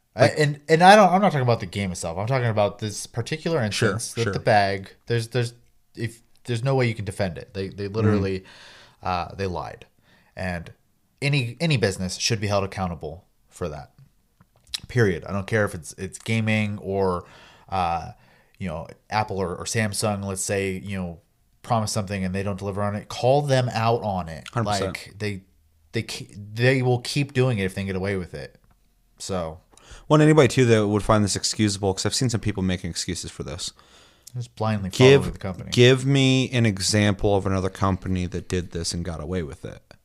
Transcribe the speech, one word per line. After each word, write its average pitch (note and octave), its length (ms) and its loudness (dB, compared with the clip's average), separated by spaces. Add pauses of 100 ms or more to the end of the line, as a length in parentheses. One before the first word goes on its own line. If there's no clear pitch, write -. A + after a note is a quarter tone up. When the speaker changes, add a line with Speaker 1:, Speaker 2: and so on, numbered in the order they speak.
(160)
Speaker 1:
I, A2+ 60 2
Speaker 2:
Like - 160 4
Speaker 1:
and, D3 220 2 (100)
and E3 140 6
I F#3+ 120 12
don't, G#3 160 8
I'm F#3+ 100 4
not F#3 100 4
talking C#3+ 100 0
about A#2+ 180 2
the G#2 60 -6
game F#2+ 260 -4
itself. E2+ 280 -6
I'm G#2+ 80 -4
talking B2 220 0
about G#2 300 2
this G#2 280 -8
particular D#3 500 -4 (140)
Speaker 2:
Sure, G#2 220 2
Speaker 1:
instance - 200 -6
that A#2 100 -2
Speaker 2:
sure. G2+ 100 0
Speaker 1:
the F#2 60 -4
bag, G2+ 540 2 (140)
there's, A#2 220 -2
there's, A#2+ 240 -2 (420)
if, - 260 -8 (240)
there's A#2 180 -4
no C3+ 120 0
way B2+ 120 2
you A2+ 60 -2
can G#2 120 -8
defend F#2+ 340 -4
it. - 160 -18
They, F#2+ 140 -6
they G2 160 -10
Speaker 2:
Mm-hmm. G2 100 -8
Speaker 1:
literally, G2 480 2 (580)
uh, F2+ 320 -4
they F#2+ 140 -4
lied. D2 380 -8 (500)
And F2 360 -6 (500)
any, C#3 400 0
any D#3+ 160 2
business F#2+ 400 -2
should G#2+ 240 -2
be G#2 60 -4
held G2+ 180 2
accountable F2 600 -8 (240)
for F2 200 -8
that. C#2 220 -14 (960)
Period. G2+ 380 2
I - 60 -10
don't F#2+ 160 -6
care A2 180 2
if F#2+ 80 -6
it's, D#2+ 200 -12
it's - 260 -12
gaming A2 600 0
or, F#2+ 460 0 (440)
uh, E2+ 420 -2 (460)
you F#2+ 100 -8
know, E2 200 -8 (220)
Apple G#2+ 280 -2
or, F2+ 180 -2
or - 100 -10
Samsung, G#2 600 -2
let's F#2+ 160 -6
say, G2 320 -2 (100)
you G2 140 -8
know, F2 220 -8 (420)
promise A2+ 320 -2
something G2 320 -4
and F#2 100 -4
they G2 80 -2
don't G2 160 -4
deliver G2 240 -4
on G2+ 120 -2
it. G2+ 120 -10
Call C3+ 340 2
them B2+ 320 0
out A2+ 300 0
on F#2 240 -4
it. D#2 220 -14
Speaker 2:
Hundred G#2+ 220 -2
percent. G2 160 -2
Speaker 1:
Like, - 300 -10
they, G2+ 240 -6 (520)
they A2 100 -2
ke-, - 320 -12 (180)
they B2+ 280 4
will B2 180 2
keep C#3 340 -4
doing B2+ 260 2
it G2 40 0
if F#2+ 120 -4
they G2+ 60 -6
can F#2+ 60 -6
get F#2+ 80 -4
away F#2+ 220 -2
with F#2 160 -8
it. D2 240 -14 (600)
So. E2+ 440 -6 (480)
Speaker 2:
Well, D3+ 100 8
and D3+ 40 8
anybody, D3+ 260 8
too, C3 160 4
that A2 220 6
would G#2 160 2
find G#2+ 200 4
this G2 140 0
excusable, G2 560 0
'cause - 120 -6
I've G#2 100 -2
seen C3 140 0
some A2 120 -2
people G2+ 220 -2
making F2+ 260 -2
excuses - 420 -6
for - 120 -12
this. - 280 -10 (640)
Speaker 1:
Just A#2+ 200 -10
blindly G#2+ 340 -2
Speaker 2:
Give, C3 320 6
Speaker 1:
following F2+ 120 -6
the - 60 -14
company. - 320 -10
Speaker 2:
give B2+ 340 6
me C3 440 2
an A#2+ 160 2
example G#2 680 2
of F#2+ 100 0
another F#2+ 240 0
company F#2 560 -2
that E2+ 240 -8
did F2+ 220 -4
this E2+ 220 -6
and F2 120 -6
got E2 160 -8
away E2+ 220 -6
with C#2 200 -14
it, - 200 -14 (200)